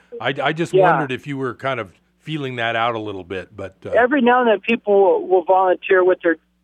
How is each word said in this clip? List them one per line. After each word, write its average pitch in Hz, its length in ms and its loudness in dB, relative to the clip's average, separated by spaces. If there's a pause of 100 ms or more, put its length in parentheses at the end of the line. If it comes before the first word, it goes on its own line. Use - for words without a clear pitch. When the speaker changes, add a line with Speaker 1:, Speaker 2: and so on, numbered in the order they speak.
(200)
Speaker 1:
I, 127 200 -4
I 143 120 0
just 160 200 -4
Speaker 2:
Yeah. 190 100 4
Speaker 1:
wondered 156 280 2
if 123 160 -8
you 143 100 -8
were 131 180 -6
kind 131 260 -6
of 95 180 -12 (200)
feeling 139 380 -10
that 117 200 -2
out 117 180 -2
a 110 60 -6
little 101 240 -10
bit. 92 320 -10
But, 98 280 -14
uh, 104 60 -12
Speaker 2:
Every 247 300 2
now 247 200 2
and 247 80 0
then 202 120 2
people 226 400 -2
will, 180 260 2
will 180 180 2
volunteer 185 600 2
with 180 160 2
their, 165 160 0 (280)